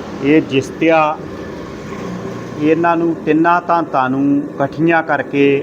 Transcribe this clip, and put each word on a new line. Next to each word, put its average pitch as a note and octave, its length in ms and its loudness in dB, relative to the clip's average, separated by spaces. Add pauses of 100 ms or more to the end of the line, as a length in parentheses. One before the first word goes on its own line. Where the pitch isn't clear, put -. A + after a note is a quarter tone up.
(240)
ਇਹ D3+ 180 4
ਜਿਸਤ - 440 -4
ਆ। D#3 300 2 (1500)
ਇਹਨਾਂ E3 340 4
ਨੂੰ E3 180 0 (120)
ਤਿੰਨਾਂ E3 420 4
ਧਾਤਾਂ D#3 420 0
ਨੂੰ C3+ 140 0 (200)
ਇਕੱਠੀਆਂ D#3+ 580 0
ਕਰਕੇ C#3+ 420 0 (180)